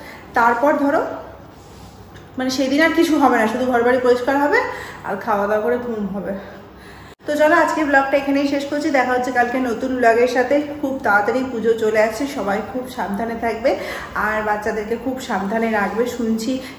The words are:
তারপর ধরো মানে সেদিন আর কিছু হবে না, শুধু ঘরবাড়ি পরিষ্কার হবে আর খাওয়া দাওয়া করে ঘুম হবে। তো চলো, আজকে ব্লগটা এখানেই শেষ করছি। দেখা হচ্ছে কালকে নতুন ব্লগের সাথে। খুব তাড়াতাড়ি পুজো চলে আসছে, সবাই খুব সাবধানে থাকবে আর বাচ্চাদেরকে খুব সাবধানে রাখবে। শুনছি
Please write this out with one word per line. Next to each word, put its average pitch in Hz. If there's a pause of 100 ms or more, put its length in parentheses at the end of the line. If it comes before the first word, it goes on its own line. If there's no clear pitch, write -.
(340)
তারপর 226
ধরো 277 (1300)
মানে 262
সেদিন 277
আর 320
কিছু 311
হবে 254
না, 220
শুধু 240
ঘরবাড়ি 247
পরিষ্কার 254
হবে 294 (440)
আর 196
খাওয়া 202
দাওয়া 214
করে 240
ঘুম 226
হবে। 190 (920)
তো 294
চলো, 302
আজকে 311
ব্লগটা 277
এখানেই 277
শেষ 277
করছি। 294
দেখা 254
হচ্ছে 247
কালকে 240
নতুন 254
ব্লগের 240
সাথে। 254 (180)
খুব 269
তাড়াতাড়ি 226
পুজো 226
চলে 220
আসছে, 226
সবাই 202 (100)
খুব 254
সাবধানে 226
থাকবে 233 (380)
আর 214
বাচ্চাদেরকে 214
খুব 254
সাবধানে 226
রাখবে। 208
শুনছি 233 (180)